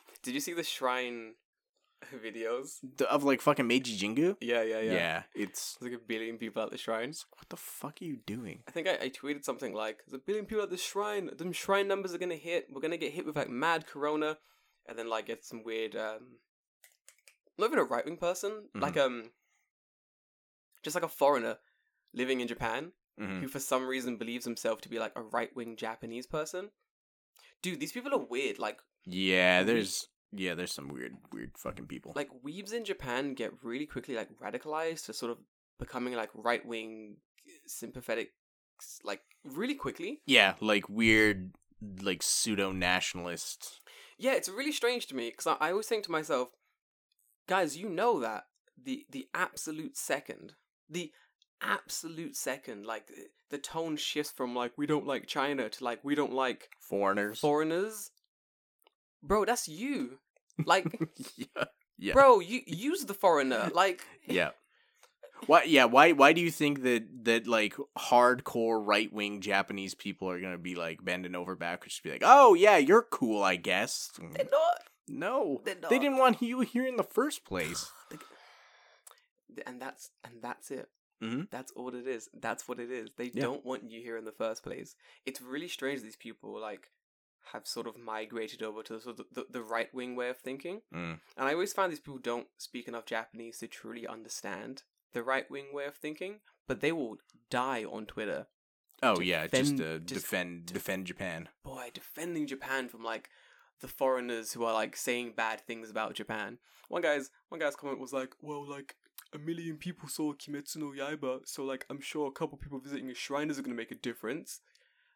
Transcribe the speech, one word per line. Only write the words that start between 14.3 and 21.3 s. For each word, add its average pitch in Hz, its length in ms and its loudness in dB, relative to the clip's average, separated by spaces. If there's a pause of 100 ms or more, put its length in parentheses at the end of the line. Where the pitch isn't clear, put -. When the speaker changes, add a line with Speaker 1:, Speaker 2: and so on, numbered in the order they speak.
Speaker 1:
And 113 100 -12
then, 113 120 -6
like, 110 200 -2
it's 113 200 -10
some 113 140 -12
weird, 113 320 -4
um, 110 420 -8 (1200)
not 208 80 4
even 262 120 2
a 170 40 4
right-wing 131 340 -2
person, 180 340 -2 (180)
Speaker 2:
Mm-hmm. 214 120 -10
Speaker 1:
like, 147 160 0
um, 123 340 0 (1500)
just, 156 120 -6
like, 170 80 0
a 160 60 -2
foreigner 123 480 4 (560)